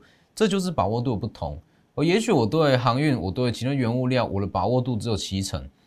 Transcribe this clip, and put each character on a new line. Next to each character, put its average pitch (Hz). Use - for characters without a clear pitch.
这 220
就 196
是 185
把 92
握 113
度 123
的 -
不 113
同。 76
而 139
也 180
许 220
我 131
对 143
航 123
运、 143
我 85
对 123
其 113
他 135
原 120
物 127
料， 127
我 98
的 101
把 98
握 127
度 123
只 101
有 110
七 98
成， 73